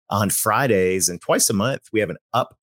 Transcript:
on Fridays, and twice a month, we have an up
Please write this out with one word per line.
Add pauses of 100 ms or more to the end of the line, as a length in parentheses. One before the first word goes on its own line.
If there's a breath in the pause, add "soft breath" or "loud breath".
(100)
on
Fridays,
and
twice
a
month, (100)
we
have
an (160)
up